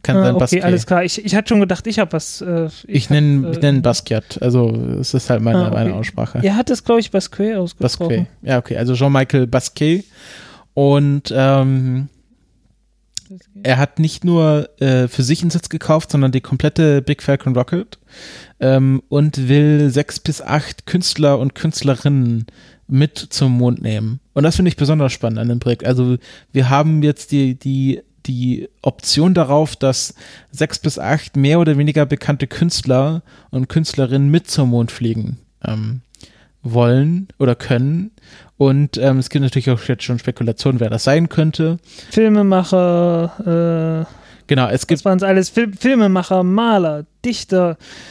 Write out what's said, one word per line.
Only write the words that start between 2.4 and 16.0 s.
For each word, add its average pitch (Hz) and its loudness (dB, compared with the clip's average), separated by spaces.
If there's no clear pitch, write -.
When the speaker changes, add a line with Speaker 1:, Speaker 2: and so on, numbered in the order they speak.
Speaker 2:
äh, 170 -4
ich - -14
Speaker 1:
Ich 147 -2
Speaker 2:
hab, - -10
Speaker 1:
nenn, 143 2
Speaker 2:
äh, 165 -4
Speaker 1:
ich 165 -6
nenn 139 2
Basquiat, - -2
also 120 2
es 131 -4
ist 127 -2
halt 113 0
meine, 113 2
Speaker 2:
Ah, 110 2
okay. 107 -2
Speaker 1:
meine 113 -2
Aussprache. 117 -6
Speaker 2:
Er 196 0
hat 247 -2
es, 240 -4
glaub 233 2
ich, 208 -8
Basquiat 202 -4
ausgesprochen. 175 -4
Speaker 1:
Basquiat. 180 -2
Ja, 127 0
okay, - -4
also 123 0
Jean-Michel 135 2
Basquiat. 151 -2
Und, 143 2
ähm, 135 0
er 127 2
hat 143 -2
nicht 156 -2
nur, 156 2
äh, 131 2
für 127 -2
sich 151 0
einen 170 0
Sitz 170 -4
gekauft, 160 -2